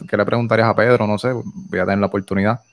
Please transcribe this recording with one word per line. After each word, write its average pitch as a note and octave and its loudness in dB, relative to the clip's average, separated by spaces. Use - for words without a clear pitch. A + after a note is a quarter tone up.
qué - -2
le G2+ 2
preguntarías A#2 2
a A2 2
Pedro?". A2 4
No G#2 0
sé, B2 -2
voy - -8
a F#2 0
tener G2 0
la G2+ 2
oportunidad. G2 -2